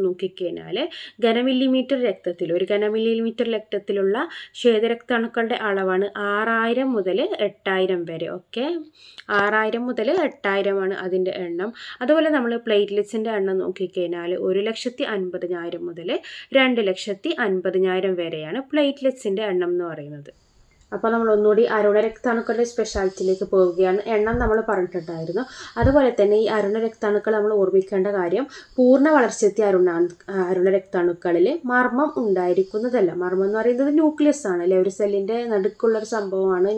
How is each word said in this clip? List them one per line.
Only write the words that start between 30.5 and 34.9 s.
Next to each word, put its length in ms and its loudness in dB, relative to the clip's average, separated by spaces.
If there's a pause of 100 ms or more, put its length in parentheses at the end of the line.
രക്താണുക്കളിൽ 720 0 (260)
മർമ്മം 380 2 (120)
ഉണ്ടായിരിക്കുന്നതല്ല. 880 0 (120)
മർമ്മം 260 0
എന്ന് 120 -2
പറയുന്നത് 400 2
ന്യൂക്ലിയസ് 520 2
ആണ് 120 -2
അല്ലേ, 220 4
ഒരു 120 -4